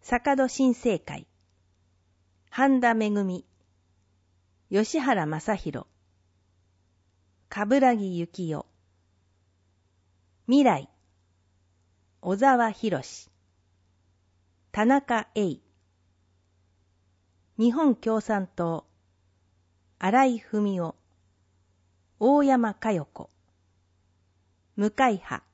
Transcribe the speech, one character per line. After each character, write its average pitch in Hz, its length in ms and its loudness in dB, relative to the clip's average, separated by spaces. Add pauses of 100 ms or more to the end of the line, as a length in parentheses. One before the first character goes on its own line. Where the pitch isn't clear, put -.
坂 269 360 -2
戸 262 120 2
新 262 240 2
生 214 260 -2
会。 147 280 -14 (1200)
半 269 320 2
田 233 140 2
め 214 160 0
ぐ 202 140 -2
み。 185 200 -8 (1300)
吉 214 280 0
原 240 280 0
正 160 280 -4
宏。 143 320 -10 (1600)
冠 233 480 2
城 180 280 -6
幸 175 220 -8
男。 151 180 -8 (1800)
未 269 180 6
来。 160 240 2 (1300)
小 185 160 -2
沢 240 340 4
博。 - 580 -6 (1400)
田 214 140 0
中 254 480 0
栄。 185 260 -4 (2000)
日 226 140 2
本 285 220 2
共 220 280 -2
産 196 240 -4
党。 165 400 -6 (1120)
荒 220 260 2
井 247 140 0
文 208 420 -4
夫。 165 160 -8 (1200)
大 285 260 4
山 247 280 2
佳 220 200 -4
代 160 120 -2
子。 - 260 -20 (1500)
向 208 100 -2
井 214 320 0
派。 - 240 -12 (120)